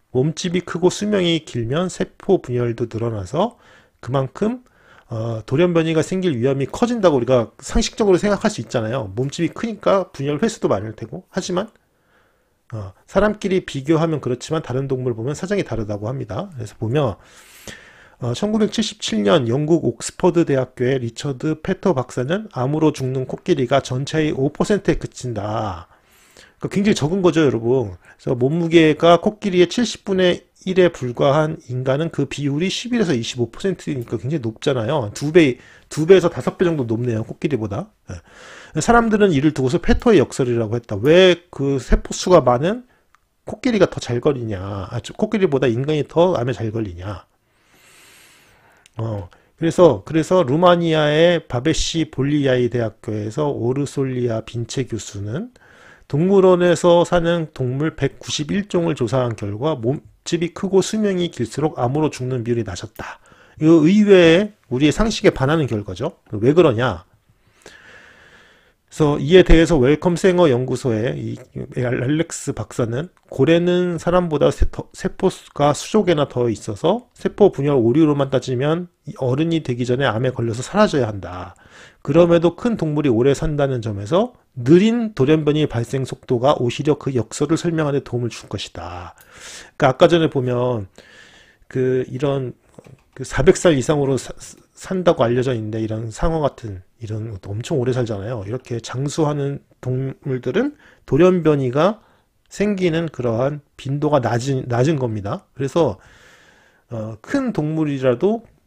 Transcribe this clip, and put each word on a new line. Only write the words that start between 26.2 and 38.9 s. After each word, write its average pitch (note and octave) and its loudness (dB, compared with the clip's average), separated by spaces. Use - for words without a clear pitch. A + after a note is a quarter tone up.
그러니까 - -6
굉장히 G#3 2
적은 F#3 -2
거죠, E3 4
여러분. A#2 0
그래서 C#3+ -4
몸무게가 D#3+ 4
코끼리의 F3+ 0
칠십 - -4
분의 F#3 0
일에 F3+ 4
불과한 D3 0
인간은 C3 -2
그 C#3+ -2
비율이 C#3+ -4
십일 A#3 -4
에서 F3 0
이십오 A#2 -4
퍼센트니까 C#3+ -6
굉장히 C3+ -6
높잖아요. A2+ -2
두 C#3+ -6
배, D#3 4
두 D3+ -4
배에서 F3 6
다섯 - -4
배 G3 2
정도 D#3+ 0
높네요, A2+ -2
코끼리보다. A2 -6
예. - -12
사람들은 A3 4